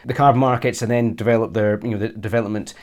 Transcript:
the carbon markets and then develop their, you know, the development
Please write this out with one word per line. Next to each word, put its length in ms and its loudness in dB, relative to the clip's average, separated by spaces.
the 100 -6
carbon 240 4
markets 440 0
and 100 -2
then 240 0
develop 360 2
their, 300 0
you 80 -6
know, 80 -4
the 120 -2
development 720 -4